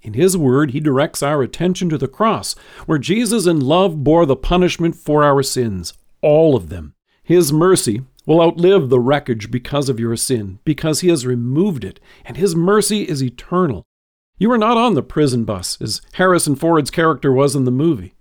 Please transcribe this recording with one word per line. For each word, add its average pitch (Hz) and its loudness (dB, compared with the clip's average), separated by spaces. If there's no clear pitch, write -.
In 107 -12
his 180 2
word, 139 2
he 139 -4
directs 147 -2
our 143 -2
attention 180 -2
to 156 -2
the 127 -4
cross, 196 -4
where 160 0
Jesus 196 -2
in 170 2
love 156 0
bore 160 4
the 135 0
punishment 175 0
for 147 0
our 139 4
sins, 107 -4
all 156 4
of 90 -4
them. 80 -12
His 165 2
mercy 156 2
will 160 4
outlive 170 4
the 123 2
wreckage 123 -2
because 135 -4
of 117 -2
your 117 -2
sin, 104 -6
because 156 -2
he 180 2
has 143 0
removed 127 -2
it, - -14
and 117 -14
his 170 0
mercy 202 0
is 143 -6
eternal. 135 -4
You 208 2
are 247 2
not 226 2
on 233 2
the 127 0
prison 127 0
bus, 101 -8
as 117 -8
Harrison 175 0
Ford's 160 0
character 156 0
was 135 2
in 135 0
the 127 0
movie. 127 -2